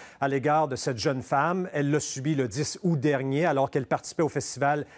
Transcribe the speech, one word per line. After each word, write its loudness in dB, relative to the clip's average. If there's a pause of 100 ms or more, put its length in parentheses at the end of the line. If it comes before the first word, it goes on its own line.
(220)
à 2
l'égard 2
de -6
cette -2
jeune 0
femme. 0
Elle 2
l'a 2
subi -2
le 0
dix -4
août 2
dernier 0
alors 2
qu'elle -2
participait -2
au 2
festival -2 (120)